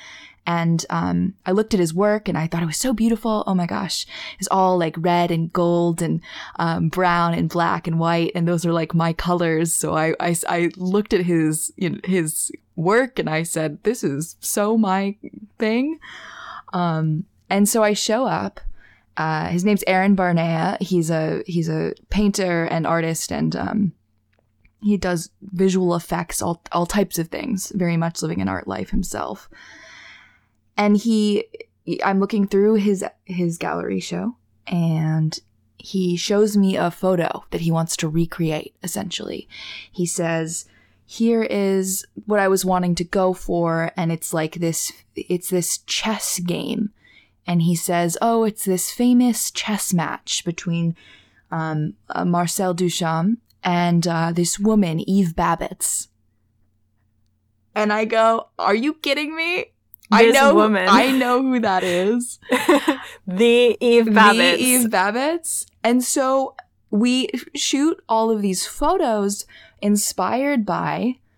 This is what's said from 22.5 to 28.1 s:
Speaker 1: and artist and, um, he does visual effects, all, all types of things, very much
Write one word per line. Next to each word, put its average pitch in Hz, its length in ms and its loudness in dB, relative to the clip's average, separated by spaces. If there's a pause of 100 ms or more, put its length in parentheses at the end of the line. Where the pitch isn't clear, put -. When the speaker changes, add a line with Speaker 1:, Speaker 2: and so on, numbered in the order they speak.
Speaker 1:
and 160 200 -2
artist 165 460 -2
and, 160 240 -2
um, 202 360 -2 (880)
he 208 160 2
does 180 340 -2 (120)
visual 185 540 0
effects, 170 440 -6
all, 165 300 -4
all 175 160 -2
types 196 320 -2
of 165 100 -4
things, - 460 -6
very 170 220 0
much 165 260 -2